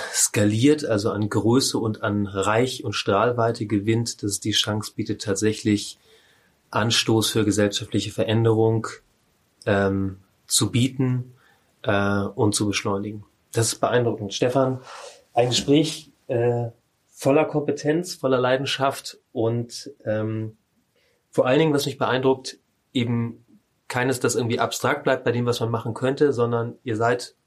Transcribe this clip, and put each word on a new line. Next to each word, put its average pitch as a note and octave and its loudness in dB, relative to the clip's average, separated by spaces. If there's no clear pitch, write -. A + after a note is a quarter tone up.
skaliert, A2+ 2
also G#2 0
an G#2 -2
Größe A2+ 2
und A2 -2
an G#2 0
Reich G#2 0
und G#2+ -6
Strahlweite A2+ 0
gewinnt, A2 0
dass G#2 -2
es - -6
die G#2+ -2
Chance G#2+ -2
bietet, - -6
tatsächlich G#2+ 0
Anstoß A2+ 2
für A2 2
gesellschaftliche G#2 0
Veränderung, A2+ 2
ähm, G2 0
zu - 0
bieten, B2+ 0
äh, G2+ 2
und G#2 0
zu G#2+ 0
beschleunigen. G#2 -4
Das A2+ 0
ist - -8
beeindruckend. A2 0
Stefan, C3 0
ein A#2+ 2
Gespräch, C#3+ 0
äh, A#2+ 0
voller D3 2
Kompetenz, D3+ -2
voller C3 0
Leidenschaft C3 -2
und, A#2 -4
ähm, A2 -4
vor - 2
allen C3 4
Dingen, D#3+ 4
was C#3+ 0
mich C3 -6
beeindruckt, C3 0
eben A#2 -2
keines, - 0
das - 0
irgendwie A#2 0
abstrakt B2+ 0
bleibt C3 2
bei A#2+ 2
dem, A#2+ 0
was A#2 0
man A#2 0
machen A2+ -4
könnte, C#3 2
sondern A#2+ -2
ihr A2+ -4
seid A#2+ 0